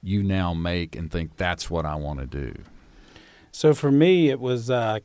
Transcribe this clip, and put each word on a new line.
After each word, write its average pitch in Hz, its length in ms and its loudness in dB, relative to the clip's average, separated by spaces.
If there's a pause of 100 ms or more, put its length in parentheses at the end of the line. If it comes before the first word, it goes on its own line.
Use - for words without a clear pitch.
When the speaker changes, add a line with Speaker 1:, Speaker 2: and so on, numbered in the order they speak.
Speaker 1:
you 101 220 0
now 95 280 0
make 85 440 -4
and 82 140 -8
think, 82 260 -6
"That's 90 340 -4
what 82 160 -2
I 76 80 -4
wanna 73 320 -6
do"? 65 280 -8 (1000)
Speaker 2:
So 151 200 4
for 143 200 0
me, 165 380 6
it 131 100 -2
was, 123 280 -2
uh, 117 360 0